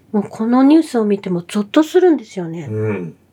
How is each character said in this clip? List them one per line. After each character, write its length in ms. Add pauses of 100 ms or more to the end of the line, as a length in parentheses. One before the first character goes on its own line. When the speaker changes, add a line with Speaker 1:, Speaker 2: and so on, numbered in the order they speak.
(120)
Speaker 1:
も 80
う 100
こ 160
の 160
ニ 140
ュ 40
ー 40
ス 160
を 60
見 140
て 100
も 180
ゾ 140
ッ 20
と 180
す 180
る 120
ん 60
で 80
す 120
よ 100
ね。 220
Speaker 2:
う 220
ん。 240 (180)